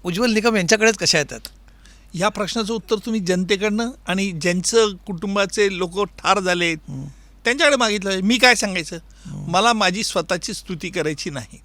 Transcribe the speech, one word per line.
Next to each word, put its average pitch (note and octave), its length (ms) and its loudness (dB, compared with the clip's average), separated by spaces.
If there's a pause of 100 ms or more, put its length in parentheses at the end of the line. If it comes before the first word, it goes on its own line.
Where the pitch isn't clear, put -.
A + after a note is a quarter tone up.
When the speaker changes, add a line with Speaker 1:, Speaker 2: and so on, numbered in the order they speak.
Speaker 1:
उज्ज्वल G3+ 280 0
निकम A3 240 2
यांच्याकडेच G#3+ 420 2
कशा E3+ 200 0
येतात? B2+ 220 -4 (760)
Speaker 2:
या F#3 160 0
प्रश्नाचं G#3 440 -4
उत्तर A3+ 220 -4 (100)
तुम्ही A3 160 -2
जनतेकडनं G3 680 0 (180)
आणि F#3+ 240 -2
ज्यांचं F3+ 640 2
कुटुंबाचे G3 840 -2
लोक F3+ 260 -2
ठार G3 360 0
झालेत, F3 380 0 (120)
Speaker 1:
हम्म. C#3 160 -10 (380)
Speaker 2:
त्यांच्याकडे C#4+ 320 4
मागितलं. G3+ 460 0
मी A3 160 4
काय B3 180 8
सांगायचं? F#3 420 -4 (280)
Speaker 1:
हम्म. D3 260 -10
Speaker 2:
मला G#3 220 4
माझी G3+ 300 0
स्वतःची F3+ 500 -4
स्तुती E3+ 360 -10
करायची D#3 400 -4
नाही. C3+ 360 -10